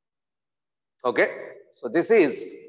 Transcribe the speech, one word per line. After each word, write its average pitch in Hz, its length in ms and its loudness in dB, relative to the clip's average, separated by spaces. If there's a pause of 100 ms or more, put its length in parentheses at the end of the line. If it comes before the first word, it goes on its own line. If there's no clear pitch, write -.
(1040)
Okay, 127 240 0 (460)
so - 140 -12
this 160 220 0
is 165 440 2 (140)